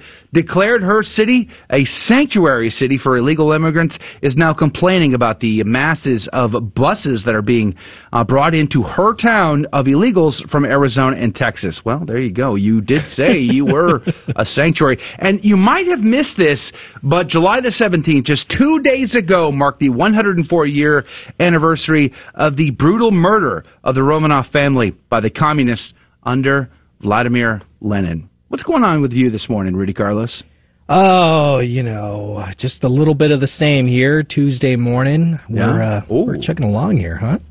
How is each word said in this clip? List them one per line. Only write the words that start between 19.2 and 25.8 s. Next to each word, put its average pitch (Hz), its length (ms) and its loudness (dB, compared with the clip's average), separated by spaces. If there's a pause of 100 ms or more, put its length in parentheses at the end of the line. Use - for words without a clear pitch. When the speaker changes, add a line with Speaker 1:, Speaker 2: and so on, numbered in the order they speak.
Speaker 1:
marked 143 280 0
the 143 100 2
one 165 240 2
hundred 202 240 0
and 170 100 0
four 160 200 0
year 147 380 0 (340)
anniversary 160 760 2 (220)
of 147 200 0
the 151 140 0
brutal 196 420 2
murder 175 520 2 (200)
of 131 120 -2
the 135 60 0
Romanov 151 500 0
family 143 240 2 (340)
by 113 120 0
the 107 80 0
communists 143 640 -2 (300)